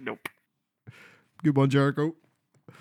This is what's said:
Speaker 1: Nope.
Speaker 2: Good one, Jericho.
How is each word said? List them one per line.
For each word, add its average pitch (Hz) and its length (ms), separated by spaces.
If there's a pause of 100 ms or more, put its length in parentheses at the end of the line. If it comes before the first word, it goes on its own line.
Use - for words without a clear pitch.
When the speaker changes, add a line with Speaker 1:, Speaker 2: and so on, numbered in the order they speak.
Speaker 1:
Nope. 117 260 (1120)
Speaker 2:
Good 151 140
one, 135 140
Jericho. 139 440 (680)